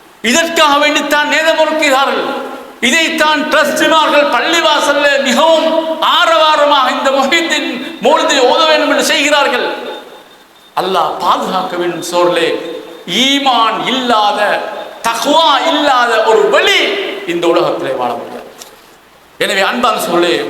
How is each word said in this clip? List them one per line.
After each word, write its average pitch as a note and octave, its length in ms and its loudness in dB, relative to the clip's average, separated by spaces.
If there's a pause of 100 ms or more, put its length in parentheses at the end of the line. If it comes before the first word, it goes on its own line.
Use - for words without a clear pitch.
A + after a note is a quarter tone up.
(220)
இதற்காக D#4 560 2
வேண்டித்தான் D4 500 0
நேதமுறுக்கிறார்கள், D#4 960 0 (560)
இதைத்தான் D#4 720 0
டிரஸ்டிமார்கள் D4 800 2
பள்ளிவாசல்ல C#4+ 920 0
மிகவும் D#4+ 800 0
ஆரவாரமாக D4 880 2
இந்த C4+ 200 -2
முஹியுத்தீன் C#4+ 920 -2
மௌலிதை D4+ 380 2
ஓத D4 260 4
வேண்டும் D4+ 240 2
என்று D4 140 0
செய்கிறார்கள். C#4+ 640 0 (1080)
அல்லாஹ் E3 440 -2
பாதுகாக்க F#3 560 -2
வேண்டும் E3+ 360 -4
சோர்களே. E3+ 420 0 (560)
ஈமான் B3 760 0
இல்லாத, G#3+ 720 0 (420)
தக்வா C#4 680 2
இல்லாத B3 540 2
ஒரு G#3+ 280 2
வழி F4 380 2 (380)
இந்த E3+ 200 -2
உலகத்திலே D3+ 440 0
வாழ B2 220 -4
முடியாது. A#2 300 -12 (960)
எனவே G3 220 0
அன்பான A3+ 360 0
சோர்களே, E3+ 540 0